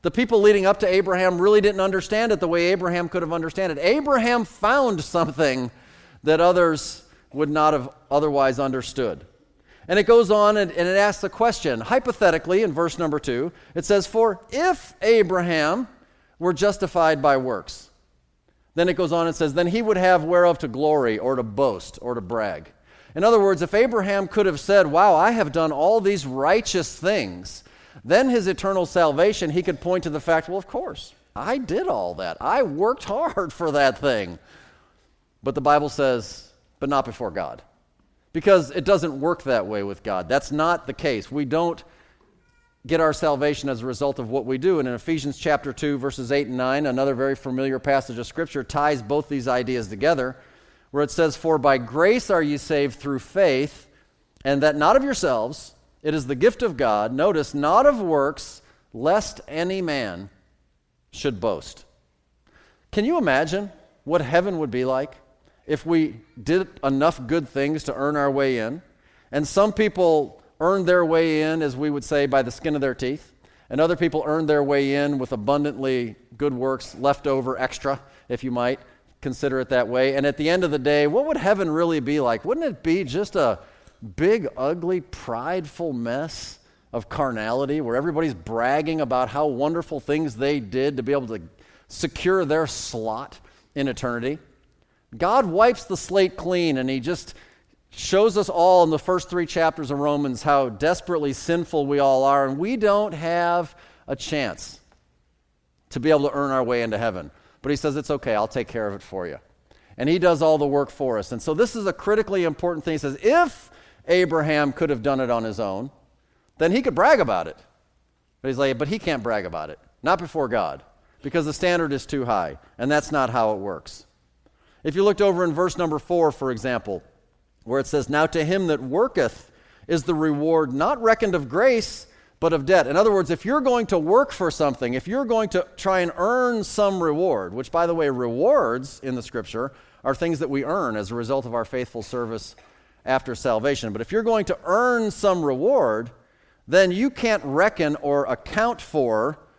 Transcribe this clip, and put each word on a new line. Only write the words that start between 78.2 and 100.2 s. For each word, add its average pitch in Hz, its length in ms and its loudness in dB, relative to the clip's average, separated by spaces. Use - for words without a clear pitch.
if 123 160 -6
you 127 60 -4
might 123 280 -2
consider 131 400 -4
it 127 100 -4
that 123 180 2
way. 131 280 2
And 139 100 0
at 143 120 0
the 156 120 0
end 185 140 2
of 156 80 0
the 147 80 -2
day, 147 280 4
what 226 180 2
would 311 120 -2
heaven 190 320 0
really 160 300 0
be 143 200 -2
like? 117 260 0
Wouldn't 294 200 -2
it 208 180 -6
be 170 200 0
just 165 320 -6
a 120 240 0
big, 185 400 2
ugly, 170 460 -2
prideful 151 920 -8
mess 123 680 -6
of 117 160 -8
carnality 131 720 -2
where 120 140 -2
everybody's 151 400 -2
bragging 131 640 -2
about 127 280 0
how 147 180 0
wonderful 147 520 -4
things 147 380 -4
they 139 220 0
did 127 380 -2
to 127 60 -6
be 127 80 -2
able 135 160 -2
to 107 140 -10
secure 180 580 -2
their 151 220 0
slot 110 720 -8
in 139 120 -2
eternity? 123 500 -4
God 214 300 2
wipes 214 380 2
the 185 120 -4
slate 190 400 0
clean, 175 400 0
and 131 120 -2
he 135 100 -2
just 156 340 -6
shows 202 480 2
us 196 120 0
all 180 340 6
in 160 80 4
the 151 80 0
first 185 300 -2
three 175 180 -4
chapters 160 420 -2
of 143 80 -2
Romans 143 460 -2